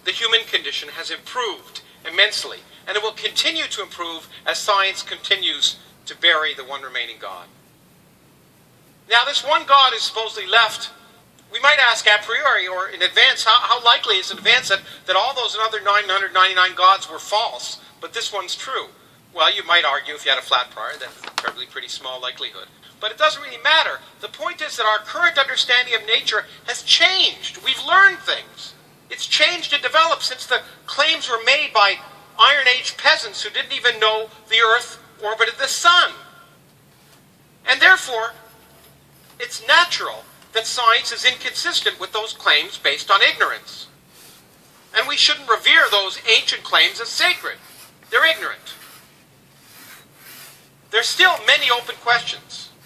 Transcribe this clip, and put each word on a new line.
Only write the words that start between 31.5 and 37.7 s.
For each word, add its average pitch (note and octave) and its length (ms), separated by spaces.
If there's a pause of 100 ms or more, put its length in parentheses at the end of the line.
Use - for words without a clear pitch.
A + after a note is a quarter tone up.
by G3+ 220 (440)
Iron C4 300
Age B3+ 300
peasants C4+ 440
who G#3+ 60
didn't B3 240
even A#3+ 260
know A3 300 (220)
the A3 80
Earth A3+ 440 (220)
orbited A3+ 340
the C4 80
sun. E4+ 440 (1600)
And C4 140